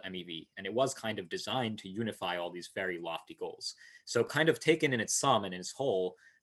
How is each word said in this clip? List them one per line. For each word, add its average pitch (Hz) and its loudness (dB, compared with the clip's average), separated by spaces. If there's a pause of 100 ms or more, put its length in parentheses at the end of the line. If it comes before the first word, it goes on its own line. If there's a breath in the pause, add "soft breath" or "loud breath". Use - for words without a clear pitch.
M 92 -8
E 90 -8
V. 82 -10
And 95 -10
it 98 -4
was 127 2
kind 110 -4
of 92 -8
designed 110 -2
to 98 -14
unify 95 -4
all 87 -4
these 87 -12
very 92 -4
lofty 82 -8
goals. - -8 (300 soft breath)
So - 2
kind 151 4
of 156 4
taken 156 4
in 117 2
its - 0
sum 113 6
and 92 -4
in 90 -8
its 90 -10
whole, 95 2 (280 soft breath)